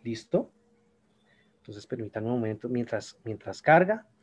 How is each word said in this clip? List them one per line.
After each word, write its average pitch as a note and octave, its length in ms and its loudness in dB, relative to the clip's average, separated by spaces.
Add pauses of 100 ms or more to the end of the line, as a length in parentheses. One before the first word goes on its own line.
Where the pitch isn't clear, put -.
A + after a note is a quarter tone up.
¿Listo? A#2 480 -4 (1080)
Entonces, G#2 280 -16
permítanme A2 420 -6
un B2 60 0
momento A2 360 -4
mientras, A#2 540 -4
mientras - 360 -10
carga. F#3 460 4 (160)